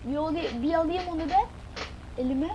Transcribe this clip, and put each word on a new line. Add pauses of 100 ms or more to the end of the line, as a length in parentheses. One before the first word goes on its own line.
Bir
alayım,
bir
alayım
onu
da (800)
elime.